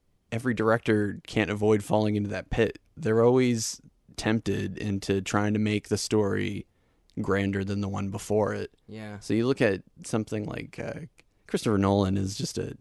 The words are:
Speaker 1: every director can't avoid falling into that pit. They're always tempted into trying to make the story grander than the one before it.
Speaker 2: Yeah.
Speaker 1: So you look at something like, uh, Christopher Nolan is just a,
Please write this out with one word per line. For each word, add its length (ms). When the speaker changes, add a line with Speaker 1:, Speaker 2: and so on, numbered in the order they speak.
Speaker 1:
every 220
director 720
can't 240
avoid 340
falling 320
into 140
that 200
pit. 280
They're 280
always 560
tempted 600
into 440
trying 320
to 80
make 280
the 100
story 680
grander 420
than 160
the 80
one 200
before 460
it. 160
Speaker 2:
Yeah. 320
Speaker 1:
So 140
you 120
look 160
at 200
something 400
like, 380
uh, 180
Christopher 320
Nolan 380
is 200
just 220
a, 220